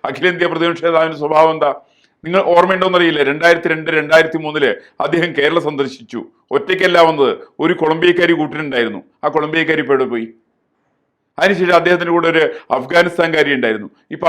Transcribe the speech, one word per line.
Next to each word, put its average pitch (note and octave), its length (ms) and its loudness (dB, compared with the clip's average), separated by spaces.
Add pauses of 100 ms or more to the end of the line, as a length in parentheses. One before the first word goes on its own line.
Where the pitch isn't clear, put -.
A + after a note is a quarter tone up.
(100)
അഖിലേന്ത്യാ E3+ 440 -2
പ്രതിപക്ഷ E3 360 -2
നേതാവിൻ്റെ D#3+ 340 0
സ്വഭാവം D#3 320 4
എന്താ? D3 160 0 (520)
നിങ്ങൾ F3 160 0 (120)
ഓർമ്മയുണ്ടോന്നറിയില്ല, F3 680 2 (120)
രണ്ടായിരത്തി E3 420 2
രണ്ട്, D#3+ 240 -6
രണ്ടായിരത്തി D#3+ 460 2
മൂന്നില് D3+ 260 0 (360)
അദ്ദേഹം E3 240 -2 (100)
കേരളം D#3 300 2
സന്ദർശിച്ചു. C3+ 520 -8 (340)
ഒറ്റയ്ക്കല്ല F3+ 440 0 (100)
വന്നത്, C#3 240 0 (300)
ഒരു E3+ 180 2
കൊളംബിയക്കാരി E3+ 580 2
കൂട്ടിനുണ്ടായിരുന്നു. C3 640 -4 (220)
ആ D3 120 -2
കൊളംബിയക്കാരി D#3 480 -2
ഇപ്പോൾ C3 140 0
എവിടെ B2+ 160 -2
പോയി? A2+ 140 -6 (1120)
അതിനുശേഷം F3+ 380 2
അദ്ദേഹത്തിൻ്റെ F3 360 0
കൂടെ E3 180 0
ഒരു D#3+ 100 2 (340)
അഫ്ഗാനിസ്ഥാൻകാരി D#3+ 800 0
ഉണ്ടായിരുന്നു. A2 320 -2 (260)
ഇപ്പൊ D#3 140 -4